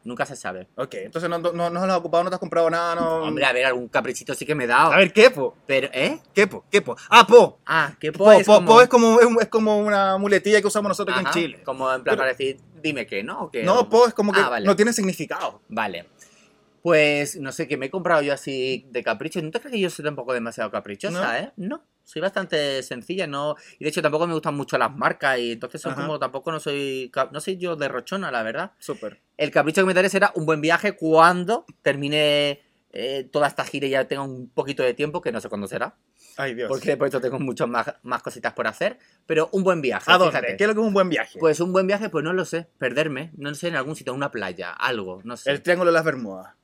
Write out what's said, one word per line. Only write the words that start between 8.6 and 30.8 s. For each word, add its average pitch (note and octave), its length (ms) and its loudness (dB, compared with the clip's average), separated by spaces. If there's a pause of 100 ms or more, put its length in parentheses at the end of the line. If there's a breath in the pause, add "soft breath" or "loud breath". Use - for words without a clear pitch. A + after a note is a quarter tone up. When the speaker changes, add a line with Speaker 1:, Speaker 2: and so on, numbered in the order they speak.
Speaker 2:
po A3+ 140 12
es B3 80 10
como, A#3 320 6
es, A#3 60 8 (140)
es G#3+ 60 0
como G#3+ 320 2
una G3 380 2
muletilla G3+ 440 2
que G3+ 60 -2
usamos G3+ 220 -2
nosotros F#3+ 260 -4
aquí - 60 0
en - 60 -4
Speaker 1:
Ajá, E3+ 120 0
Speaker 2:
Chile. D3 240 -6
Speaker 1:
como C3 280 -6
en B2+ 120 -4
plan C3+ 120 0
Speaker 2:
Pero - 20 -6
Speaker 1:
para C3 120 0
decir, C3 280 -4 (260)
"Dime C#3+ 240 -4
qué", G2+ 160 -6
¿no? D#3 220 -10
¿O D#3 60 -16
qué? A#2 120 -4
Speaker 2:
No, G#3 260 0
po A#3 180 6
es A#3 60 -4
como G#3 200 -2
que G3 80 2
Speaker 1:
Ah, C3+ 80 2
vale. A2+ 180 -4
Speaker 2:
no G3+ 80 4
tiene A3 180 2
significado. F3 760 -6
Speaker 1:
Vale. G#2 400 -8 (760 soft breath)
Pues, D3 560 2
no C3+ 120 -10
sé, D#3+ 160 -8
¿qué C#3 100 -4
me C3 100 -6
he C3 40 -10
comprado E3+ 320 0
yo C#3+ 100 -2
así C3 580 -6
de A#2+ 120 -6
capricho? C3 380 -6
¿No D#3 100 -8
te - 80 -6
crees C#4 140 -12
que G#3+ 60 -4
yo F3+ 120 0
soy D3 140 -14
tampoco C3 280 -6
demasiado A2+ 380 -6
caprichosa, A2+ 640 -6
Speaker 2:
¿No? B2 40 -2
Speaker 1:
eh? G3+ 200 -8
No, G#3+ 260 -10 (200)
soy D#3+ 200 -10
bastante D#3 580 -4
sencilla, D3+ 460 -8
no, C#3+ 280 -6 (220 soft breath)
y - 60 -16
de D3+ 80 -2
hecho D#3+ 100 -4
tampoco D#3 240 0
me E3+ 80 -4
gustan D#3 220 -4
mucho C#3 240 -4
las A#2 120 0
marcas C3+ 460 -2
y A#2+ 140 -4
entonces A#2 280 -12
son C#3 120 -8
Speaker 2:
Ajá. C#3 100 -8
Speaker 1:
como, D3+ 160 -6
tampoco D3 340 -6
no D#3 80 -8
soy C#3 540 -6
ca-, C3+ 180 -2
no C#3+ 80 -10
soy F#3 180 -6
yo F3 180 -6
derrochona, C#3+ 560 -6
la A#2+ 100 -2
verdad. C3+ 380 -6
Speaker 2:
Súper. - 420 -12 (160)
Speaker 1:
El D3 140 -4
capricho D#3+ 320 2
que - 20 4
me F#3 80 0
daré F#3 160 2
será G3 240 2
un D#3 140 -4
buen D#3 120 0
viaje E3+ 340 0